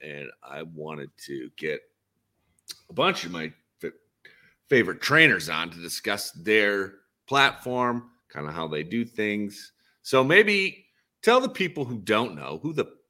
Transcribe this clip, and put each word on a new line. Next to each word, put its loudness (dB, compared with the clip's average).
and -12
I -12
wanted -12
to -10
get -6
a -20
bunch 0
of -10
my -8
fa-, -8
favorite 2
trainers 4
on -2
to -16
discuss -6
their 2
platform, 0
kinda -8
how -6
they -4
do -4
things. -6
So 4
maybe 4
tell 6
the 0
people -4
who -8
don't 0
know, -10
who -6
the -2